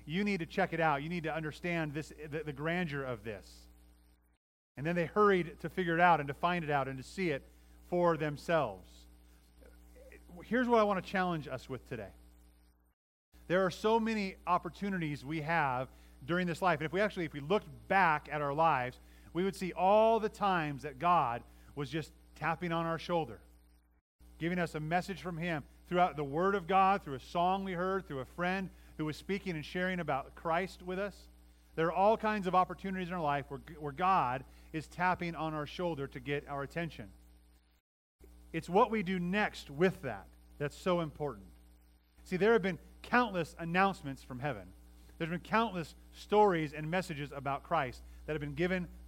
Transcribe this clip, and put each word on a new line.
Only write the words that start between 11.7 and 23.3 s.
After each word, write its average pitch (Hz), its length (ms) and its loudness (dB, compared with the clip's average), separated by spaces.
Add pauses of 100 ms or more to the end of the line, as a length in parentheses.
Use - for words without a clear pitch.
today. 104 220 -8 (1400)
There 185 160 4
are 180 60 2
so 220 280 2
many 214 380 -2 (100)
opportunities 165 800 -2
we 156 160 -6
have 143 480 0 (380)
during 180 200 0
this 170 140 -4
life. 170 200 2
And 156 60 -2
if 147 60 -6
we 185 80 0
actually, 202 240 0
if 147 80 -6
we 147 80 -10
looked 185 280 0 (200)
back 170 420 4
at 147 120 -2
our 143 100 0
lives, 143 460 2 (340)
we 175 120 0
would 196 120 -2
see 175 160 -4
all 214 460 6
the 214 100 0
times 165 540 0
that 135 160 -10
God 139 440 4 (320)
was 139 160 -6
just 151 220 -4 (220)
tapping 165 380 -2
on 165 140 0
our 165 120 -2
shoulder, 151 400 -2 (1000)